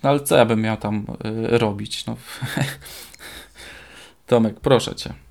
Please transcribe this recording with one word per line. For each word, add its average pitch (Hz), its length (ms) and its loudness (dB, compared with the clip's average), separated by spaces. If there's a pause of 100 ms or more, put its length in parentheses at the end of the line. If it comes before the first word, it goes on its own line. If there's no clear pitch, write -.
no 139 60 4
ale 143 100 4
co 139 180 4
ja 120 80 8
bym 113 160 2
miał 110 160 0
tam, 107 280 -4 (200)
y, 113 320 0
robić? 104 480 -2
No. 117 120 -6 (1040)
<laughs> - 1040 -20
Tomek, 113 320 2
proszę - 360 2
cię. - 180 -10 (180)